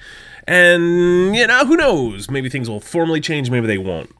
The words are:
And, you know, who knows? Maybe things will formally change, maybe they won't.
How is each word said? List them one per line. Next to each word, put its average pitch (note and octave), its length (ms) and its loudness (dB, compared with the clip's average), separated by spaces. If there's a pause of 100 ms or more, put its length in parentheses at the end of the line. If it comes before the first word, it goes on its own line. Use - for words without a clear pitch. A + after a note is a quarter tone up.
(460)
And, F3 880 4
you A#3+ 100 2
know, B3 200 2
who D4+ 100 2
knows? C3 540 -2
Maybe C3 180 -4
things B2+ 220 -6
will G#2 100 -10
formally E3 400 -2
change, D3 300 -4
maybe B2 160 0
they G#2+ 100 -2
won't. F#2 440 -8